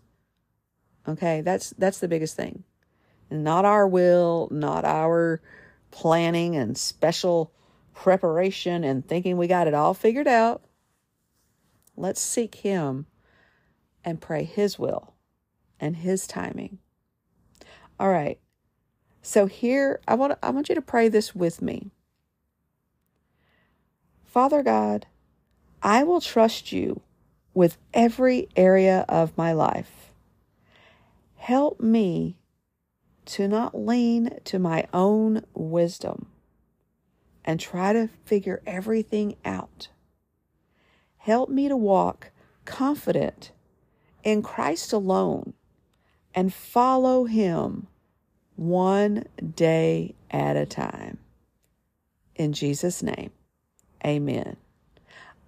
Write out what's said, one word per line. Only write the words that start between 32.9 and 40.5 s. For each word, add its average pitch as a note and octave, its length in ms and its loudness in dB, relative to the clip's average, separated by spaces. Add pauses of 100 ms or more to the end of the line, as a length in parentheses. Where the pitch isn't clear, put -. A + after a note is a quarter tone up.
to G3 220 -4
not G#3+ 300 -2
lean A#3 640 0
to - 160 -4
my E3 340 0
own G#3+ 600 2
wisdom E3+ 720 -4 (1200)
and D#3+ 140 -2
try F#3 340 -2
to A3+ 160 0 (160)
figure G3 400 -2
everything G#3 720 -4 (100)
out. - 420 -10 (1300)